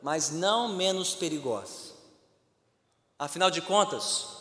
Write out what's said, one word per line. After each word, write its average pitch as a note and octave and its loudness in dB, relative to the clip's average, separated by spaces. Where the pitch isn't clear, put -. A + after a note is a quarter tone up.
mas D3 0
não G#3 2
menos F#3 0
perigosa. C3+ -4
Afinal E3+ 2
de E3 0
contas - 2